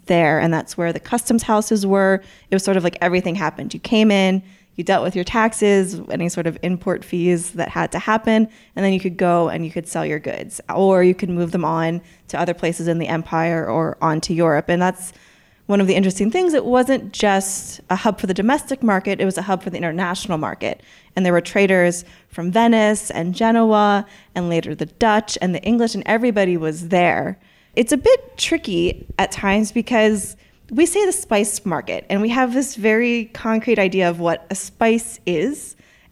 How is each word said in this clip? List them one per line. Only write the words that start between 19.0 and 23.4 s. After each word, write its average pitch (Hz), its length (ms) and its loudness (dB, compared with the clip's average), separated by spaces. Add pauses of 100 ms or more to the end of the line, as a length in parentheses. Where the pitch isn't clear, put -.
it 196 40 2
was 185 120 -2
a 170 60 -6
hub 190 180 -2
for - 80 -10
the 175 80 -8
international 175 600 -4
market. - 420 -6 (340)
And 185 80 0
there 180 100 4
were 175 60 4
traders 180 640 2 (260)
from 170 220 -6
Venice 220 600 4
and 175 240 -4
Genoa, 214 720 4 (260)